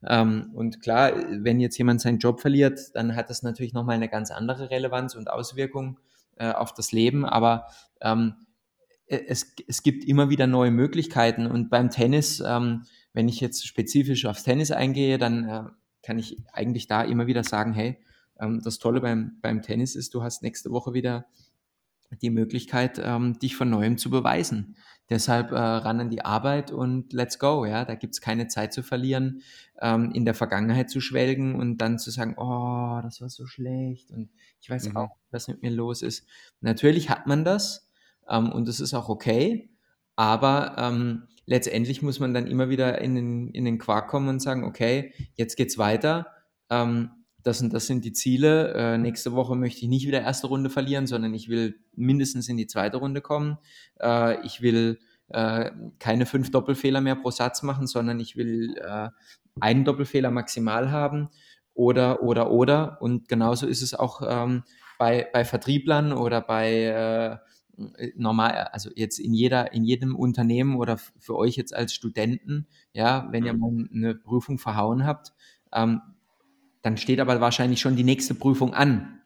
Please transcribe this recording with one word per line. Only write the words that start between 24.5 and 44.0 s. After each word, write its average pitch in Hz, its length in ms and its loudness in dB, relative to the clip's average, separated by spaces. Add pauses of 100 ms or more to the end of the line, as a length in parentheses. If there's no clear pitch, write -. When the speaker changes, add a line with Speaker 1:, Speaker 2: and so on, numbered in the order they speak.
Speaker 1:
Deshalb, 117 440 0
äh, 123 60 -2
ran 113 420 0
an 117 100 -4
die 113 140 -6
Arbeit 139 460 -2
und 127 440 -4
let's 123 240 -4
go, 143 260 2
ja. 107 220 -2
Da 117 80 -6
gibt's - 260 -10
keine 113 280 -4
Zeit 110 260 -4
zu 131 80 -6
verlieren, 131 600 -2 (380)
ähm, 117 320 2
in 120 140 0
der 113 80 2
Vergangenheit 113 560 0
zu 135 100 -4
schwelgen 131 540 0
und 120 240 -2
dann 113 200 0
zu 117 120 -8
sagen, 113 280 -4
„Oh, 123 640 -4
das 117 200 -12
war 127 80 -12
so 127 160 -16
schlecht 127 640 -8
und 113 200 -12 (300)
ich - 100 -20
weiß 123 180 -6
Speaker 2:
Mhm. 101 80 -8
Speaker 1:
auch, 110 200 -8 (140)
was 120 180 -10
mit - 140 -10
mir 123 80 -4
los 117 320 -4
ist.“ 117 240 -8 (340)
Natürlich 160 500 4
hat - 160 -2
man 143 180 2
das, 202 460 -2 (380)
ähm, 113 240 2
und 117 160 -2
das 120 120 -6
ist 139 140 -6
auch 117 140 -6
okay, 127 600 0 (460)
aber, 127 600 2
ähm, 120 500 -2 (180)
letztendlich 123 560 0
muss 139 180 -2
man 127 140 0
dann 123 120 -2
immer 127 220 0
wieder 131 320 0
in 127 140 0
den, 120 360 -2
in 123 140 -4
den 117 140 0
Quark 110 300 0